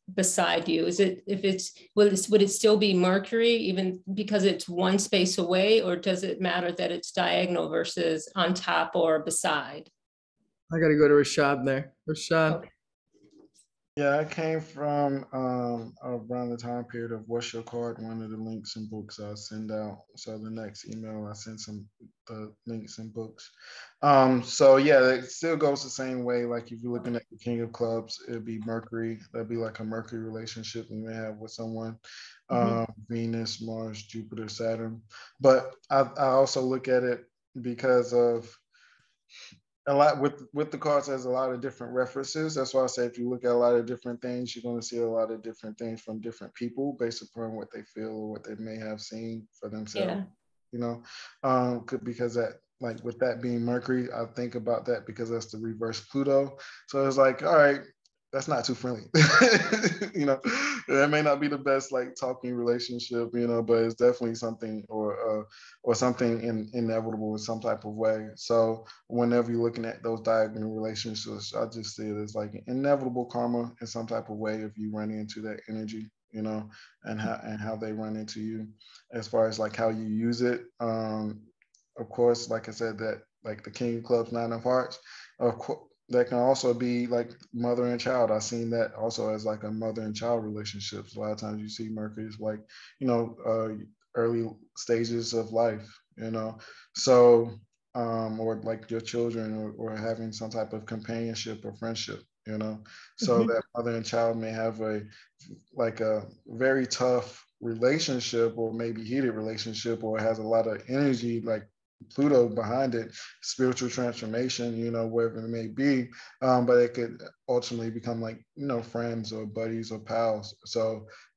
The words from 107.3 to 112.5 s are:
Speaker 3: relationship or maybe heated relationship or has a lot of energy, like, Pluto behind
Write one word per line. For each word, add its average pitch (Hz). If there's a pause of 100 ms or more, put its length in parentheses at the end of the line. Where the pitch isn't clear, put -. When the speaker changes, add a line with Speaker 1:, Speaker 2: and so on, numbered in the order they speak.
Speaker 3:
relationship 117
or 113
maybe 113
heated 123
relationship 110
or 110
has 110
a 110
lot 113
of 104
energy, 120
like, 110 (460)
Pluto 135
behind 117